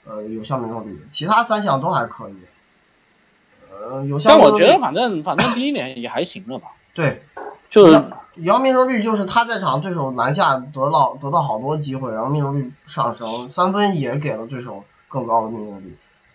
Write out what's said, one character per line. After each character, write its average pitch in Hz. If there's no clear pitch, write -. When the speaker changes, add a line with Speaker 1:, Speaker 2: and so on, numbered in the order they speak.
Speaker 1:
呃， 107
有 110
效 131
命 117
中 113
率， 87
其 -
他 196
三 208
项 143
都 160
还 127
可 113
以。 101
呃， 120
有 143
效 285
命 240
中 -
率 -
Speaker 2:
但 -
我 214
觉 185
得 339
反 151
正， 202
反 180
正 240
第 240
一 285
年 131
也 117
还 120
行 98
了 127
吧。 -
Speaker 1:
<coughs> -
对。 160
Speaker 2:
就 202
是 160
Speaker 1:
有 151
效， -
有 175
效 254
命 262
中 254
率 233
就 220
是 196
他 233
在 226
场 151
对 185
手 139
篮 123
下 151
得 131
到， 143
得 143
到 165
好 110
多 143
机 135
会， 127
然 110
后 131
命 147
中 139
率 127
上 117
升， 117
三 185
分 202
也 127
给 147
了 113
对 123
手 104
更 123
高 113
的 110
命 110
中 98
率。 85